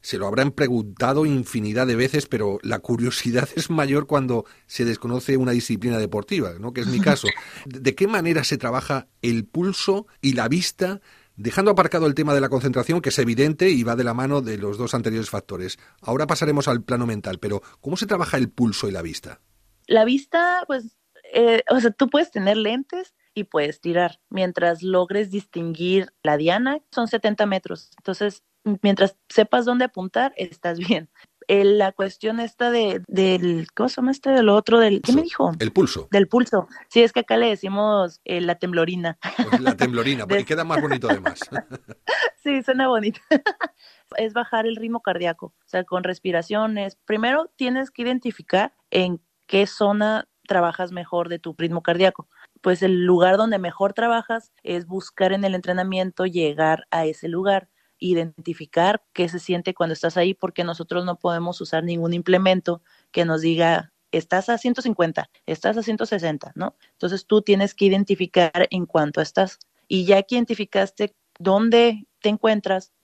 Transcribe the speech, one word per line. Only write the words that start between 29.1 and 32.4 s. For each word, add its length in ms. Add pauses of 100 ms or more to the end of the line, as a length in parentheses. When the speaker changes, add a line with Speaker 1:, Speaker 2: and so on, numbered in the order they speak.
Speaker 2:
sepas 360
dónde 200
apuntar, 500
estás 440
bien. 300 (380)
Eh, 180
la 260
cuestión 480
esta 300